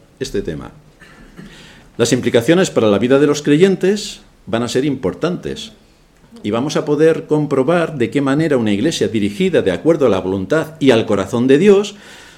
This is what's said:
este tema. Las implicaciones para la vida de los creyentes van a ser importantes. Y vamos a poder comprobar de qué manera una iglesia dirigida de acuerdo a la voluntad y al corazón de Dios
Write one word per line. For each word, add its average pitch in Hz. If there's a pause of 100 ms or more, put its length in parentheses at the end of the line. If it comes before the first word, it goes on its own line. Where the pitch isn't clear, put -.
(200)
este -
tema. 71 (1300)
Las 120
implicaciones 127
para 113
la 101
vida 123
de 147
los 147
creyentes 185 (240)
van 113
a 120
ser 127
importantes. 131 (720)
Y 104
vamos 131
a 160
poder 151
comprobar 151
de 117
qué 143
manera 143
una 107
iglesia 113
dirigida 113
de 92
acuerdo 143
a 120
la 95
voluntad 95
y 131
al 113
corazón 107
de 131
Dios 202 (440)